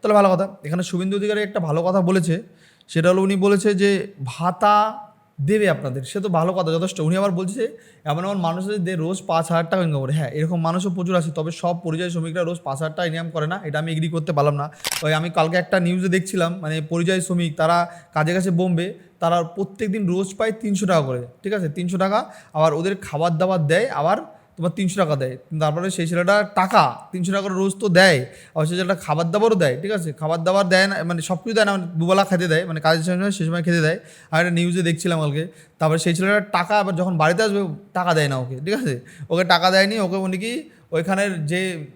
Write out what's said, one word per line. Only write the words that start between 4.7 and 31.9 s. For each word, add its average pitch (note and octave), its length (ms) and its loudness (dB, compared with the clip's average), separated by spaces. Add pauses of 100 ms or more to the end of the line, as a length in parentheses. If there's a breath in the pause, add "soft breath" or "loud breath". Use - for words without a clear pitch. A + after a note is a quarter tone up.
দেবে G3+ 280 2
আপনাদের, C3+ 340 -2
সে G3+ 160 -6
তো G3 100 -4
ভালো E3+ 240 2
কথা, F3 180 0
যথেষ্ট। F3 280 -2
উনি E3 180 0
আবার G3 140 2
বলছে F#3 220 -4
যে B3 240 -4 (280 loud breath)
এমন D#3 200 -2
এমন G3 120 -2
মানুষ F3 280 -2
আছে G#3 140 -4
যে F#3 160 -4
রোজ E3+ 320 -4
পাঁচ E3 220 0
হাজার E3 200 0
টাকা F#3 140 0
ইনকাম D3+ 180 -2
করে। C3+ 120 -2
হ্যাঁ, D3+ 160 -2
এরকম D#3+ 320 -2
মানুষও F3 280 -2
প্রচুর F3+ 260 -2
আছে, E3 160 0
তবে D#3 200 -4
সব F3 320 -2
পরিযায়ী E3+ 280 -4
শ্রমিকরা E3 320 -4
রোজ E3+ 200 -4
পাঁচ C3+ 160 -6
হাজার D#3 160 -6
টাকা F3+ 100 -2
ইনকাম E3 240 -4
করে D#3 180 -4
না, F#3 160 -6
এটা D3+ 160 -4
আমি D#3+ 120 -4
এগ্রি D#3+ 180 -2
করতে D#3+ 220 -4
পারলাম D3 240 2
না। C#3+ 160 -6 (320 loud breath)
ওই D#3 100 0
আমি D#3+ 160 -2
কালকে E3 280 0
একটা F3+ 220 0
নিউজে F3+ 280 0
দেখছিলাম, F3+ 520 0
মানে D#3 220 -4
পরিযায়ী E3+ 400 0
শ্রমিক, F3 360 -2
তারা E3+ 300 2 (260 loud breath)
কাজে D#3 200 0
কাছে F#3 180 2
বোম্বে, F3 420 0 (260 loud breath)
তারা E3+ 240 2
প্রত্যেক G3 480 -6
দিন G3+ 160 -2
রোজ F#3 300 -2
পায় A3 140 0
তিনশো G#3 340 -2
টাকা F3 160 4
করে, B2 260 -4 (160)
ঠিক G3 100 -4
আছে, F#3 160 -2
তিনশো F3+ 280 -4
টাকা, G3 280 0 (280 loud breath)
আবার D#3 200 2
ওদের F3+ 280 -2
খাবার D#3+ 360 -2
দাবার F3+ 300 0
দেয়, G3 220 2
আবার E3 280 0 (400 loud breath)
তোমার E3+ 140 -2
তিনশো F#3+ 260 -2
টাকা D#3 180 2
দেয়। B2+ 220 -4 (220)
তারপরে D#3 300 0
সেই F3 180 -4
ছেলেটা F3 360 2 (120)
টাকা F#3 560 2
তিনশো F3+ 200 -4
টাকা G3 120 0
করে G3 100 -4
রোজ F#3+ 260 0
তো A3 80 -2
দেয়, F3 380 6 (300 loud breath)
আবার D#3 100 0
সেই F3 120 -2
ছেলেটা F#3 180 0
খাবার E3 360 -2
দাবারও A3 240 4
দেয়, C#3+ 260 0
ঠিক G3+ 100 -6
আছে, E3 220 -4
খাবার D#3+ 300 -4
দাবার F#3 260 2
দেয় F#3 180 6
না, F#3+ 160 -2
মানে E3+ 180 -4
সব F3+ 140 -4
কিছু A3 200 -4
দেয় G#3+ 100 4
না, G3+ 60 0
মানে F#3 240 -2